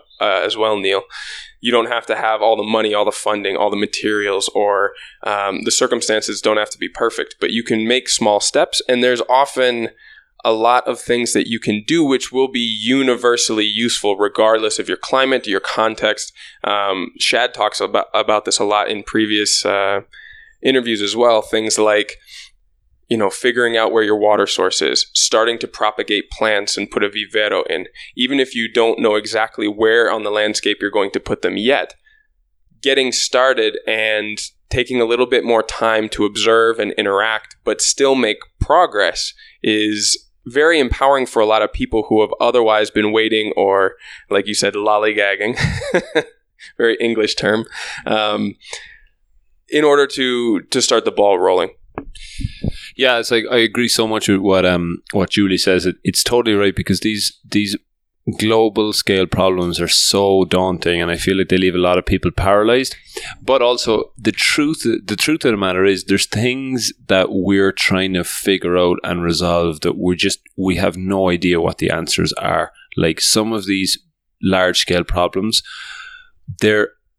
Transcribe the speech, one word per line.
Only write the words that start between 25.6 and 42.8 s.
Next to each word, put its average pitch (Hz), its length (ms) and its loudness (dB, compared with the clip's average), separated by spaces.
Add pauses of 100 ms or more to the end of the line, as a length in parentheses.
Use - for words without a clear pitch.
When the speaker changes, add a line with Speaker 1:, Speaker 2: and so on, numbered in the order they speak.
Speaker 1:
propagate 107 640 -4
plants 104 460 -2
and 101 120 -6
put 104 140 -4
a 104 80 0
vivero 104 540 -2
in. 85 240 -6 (280)
Even 127 220 0
if 131 160 0
you 113 180 -4
don't 113 280 2
know 107 160 2
exactly 110 500 -2
where 110 420 2
on 110 140 -2
the 104 80 -4
landscape 107 500 -2
you're 101 100 -2
going 101 200 0
to - 100 -2
put - 220 -6
them 92 140 -2
yet, 110 380 0 (840)
getting 135 300 0
started 120 640 0 (120)
and 107 500 -2 (300)
taking 127 320 -2
a 117 40 2
little 120 220 2
bit 120 180 0
more 113 200 2
time 110 460 0
to - 140 -2
observe 113 540 2
and 104 140 -4
interact, 107 720 -2
but 107 160 -2
still 135 340 2
make 113 240 0 (220)
progress 120 720 0 (300)
is 107 640 0 (200)
very 151 340 2
empowering 135 460 2
for 117 160 0
a 104 40 4
lot 110 140 4
of 107 100 0
people 117 380 -2
who 110 140 4
have 104 80 0 (100)
otherwise 110 500 2